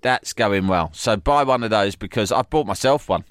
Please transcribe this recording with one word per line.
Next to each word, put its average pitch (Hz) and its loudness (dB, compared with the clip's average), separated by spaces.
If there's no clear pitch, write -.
that's 127 -2
going 101 0
well. 85 0
So 110 -2
buy 143 2
one 127 0
of 110 -2
those, 101 0
because 104 -4
I've - 0
bought 151 -2
myself 131 0
one, 90 -2